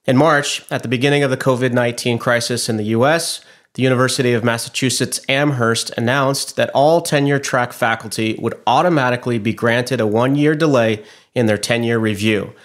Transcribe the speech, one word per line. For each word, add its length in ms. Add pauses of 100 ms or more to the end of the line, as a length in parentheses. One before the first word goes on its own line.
In 120
March, 540
at 120
the 60
beginning 360
of 60
the 60
covid 360
nineteen 440
crisis 520
in 80
the 80
U 200
S, 360 (340)
the 80
University 500
of 120
Massachusetts 840
Amherst 680
announced 580
that 200
all 260
tenure 400
track 320
faculty 680
would 140 (140)
automatically 680
be 140
granted 480
a 60
one-year 480
delay 500 (300)
in 120
their 120
tenure 400
review. 540 (120)